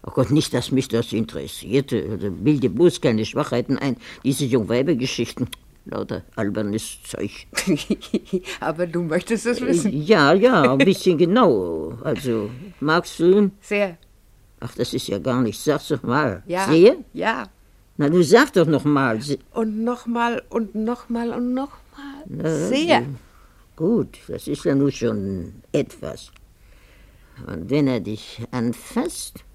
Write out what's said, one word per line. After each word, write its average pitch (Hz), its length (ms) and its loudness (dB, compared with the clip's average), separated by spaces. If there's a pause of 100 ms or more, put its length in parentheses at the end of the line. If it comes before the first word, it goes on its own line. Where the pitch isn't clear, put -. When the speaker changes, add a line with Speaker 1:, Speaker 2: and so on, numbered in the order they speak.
Speaker 1:
Oh - 80 -12
Gott, 127 200 0
nicht, 147 220 2
dass 123 180 -4
mich 131 160 0
das 113 240 -2
interessierte. 107 1000 -4
Also 98 200 -6
bilde 123 380 0
bloß 156 320 2
keine 110 240 0
Schwachheiten 123 520 -2
ein. 131 200 -4 (260)
Diese 139 220 -2
Jungweibergeschichten. 123 1040 -2 (380)
Lauter 98 360 -6 (120)
albernes 107 680 -4
Zeug. - 420 -10 (220)
Speaker 2:
<laughs> - 760 -4 (200)
Aber 165 260 -4
du 175 160 -4
möchtest 180 420 -2
es 240 160 -2
wissen. 180 320 0
Speaker 1:
Äh, 139 40 -2
ja, 151 360 6
ja, 190 380 6
ein 135 80 2
bisschen 175 380 4
genau. 113 760 2 (100)
Also, 113 460 -2 (300)
magst 160 400 -2
du 170 60 2 (120)
ihn? 196 140 4 (100)
Speaker 2:
Sehr. 202 360 -2 (640)
Speaker 1:
Ach, - 140 -10
das - 200 -4
ist - 140 -4
ja 98 100 -4
gar 127 220 0
nichts. 110 240 -2
Sag's 151 240 0
doch 135 120 -2
mal. 117 460 -2
Speaker 2:
Ja. 185 200 -2
Speaker 1:
Sehr? 180 280 8 (180)
Speaker 2:
Ja. 180 360 -4 (480)
Speaker 1:
Na, 147 120 2
du 175 140 6
sag 233 300 6
doch 170 140 6
noch 147 160 2
mal. 135 380 2
Se- 143 160 -4 (160)
Speaker 2:
Und 220 300 -2
noch 240 240 -4
mal 233 420 -2
und 220 260 -4
noch 220 320 -4
mal 233 240 -4
und 247 220 -4
noch 269 160 -4 (260)
mal. 277 320 -16
Speaker 1:
Na, 160 400 -2
Speaker 2:
Sehr. 277 360 2 (720)
Speaker 1:
gut, 175 420 0 (100)
das - 200 -10
ist 143 180 -6
ja 160 100 2
nun 139 160 4
schon 98 640 -4 (180)
etwas. - 600 -6 (1120)
Und 87 240 -10
wenn 139 180 2
er 123 120 0
dich 104 420 -10 (100)
anfasst - 920 -6 (120)